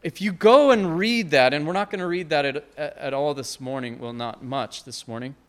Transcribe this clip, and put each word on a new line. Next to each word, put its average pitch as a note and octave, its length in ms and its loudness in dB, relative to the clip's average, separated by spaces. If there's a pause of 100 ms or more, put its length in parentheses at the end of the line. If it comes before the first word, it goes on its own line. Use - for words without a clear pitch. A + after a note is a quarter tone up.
if D#3+ 200 -10
you G3+ 100 -4
go C4 380 6
and F#3 280 2
read A3 320 0
that, C3 220 6
and D3 140 -2
we're E3+ 80 -4
not G3+ 160 -2
gonna F#3 160 -6
read F3 240 -4
that C#3+ 140 2
at, C#3 200 -4 (140)
at D3 340 -8
all C#3+ 220 -2
this C3+ 260 -10
morning, B2+ 380 -8
well, A#2+ 160 -10
not A#2+ 280 -10
much B2+ 420 -8
this - 220 -16
morning B2 280 -10 (140)